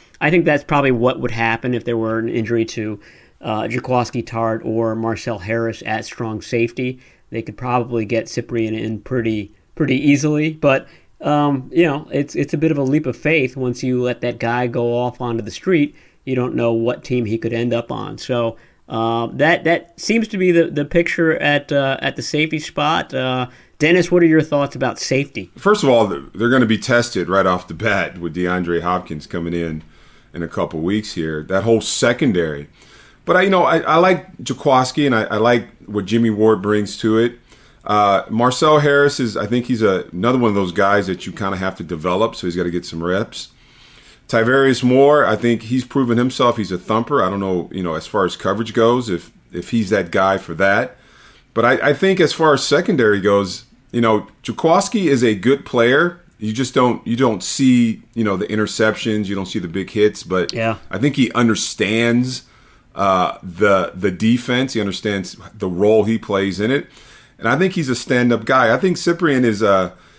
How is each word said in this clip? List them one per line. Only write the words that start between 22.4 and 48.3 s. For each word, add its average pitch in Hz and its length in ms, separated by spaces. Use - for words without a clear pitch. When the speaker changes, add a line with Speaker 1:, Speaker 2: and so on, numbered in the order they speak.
Speaker 1:
spot. 151 560
Uh, 127 340
Dennis, 175 340
what 180 120
are - 20
your 160 160
thoughts 143 340
about 127 220
safety? 135 580
Speaker 2:
First 208 280
of 139 60
all, 113 200
th-, 69 140
they're 113 160
gonna 127 160
be 107 140
tested 120 500
right 95 160
off 90 220
the 82 80
bat 90 420
with 85 180
DeAndre 87 460
Hopkins 87 460
coming 85 260
in 80 300
in 85 80
a 82 60
couple 82 320
weeks 101 340
here. 78 300
That 95 220
whole 113 160
secondary. 90 880
But 175 120
I, 190 60
you 196 80
know, 175 120
I, 160 180
I 156 160
like 180 420
Jaquiski, 131 680
and 131 80
I, 107 120
I 107 120
like 117 320
what 101 200
Jimmy 113 260
Ward 104 320
brings 104 340
to 110 220
it. 120 180
Uh, 101 420
Marcel 127 520
Harris 143 400
is, 113 180
I - 80
think 120 220
he's 113 160
a, 95 280
another 117 280
one 117 100
of 101 60
those 95 160
guys 98 340
that 92 220
you 92 40
kinda 98 260
have 95 180
to 98 80
develop, 90 520
so 92 120
he's 85 80
gotta 87 160
get 85 160
some 82 160
reps. 95 460
Tavarius 127 560
Moore, 139 420
I 107 100
think 117 280
he's 123 200
proven 120 360
himself. 123 380
He's 92 140
a 90 60
thumper. 117 460
I 92 80
don't 98 80
know, 92 320
you 92 100
know, 82 140
as 80 100
far 98 200
as 85 100